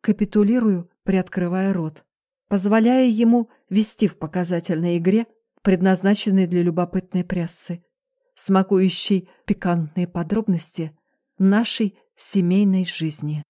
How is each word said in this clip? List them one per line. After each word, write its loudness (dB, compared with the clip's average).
капитулирую, 0
приоткрывая -2
рот, -6
позволяя 2
ему 2
вести 0
в -6
показательной -2
игре, 2
предназначенной 2
для 0
любопытной -2
прессы, -8
смакующей 0
пикантные -2
подробности -4
нашей 0
семейной 0
жизни. -6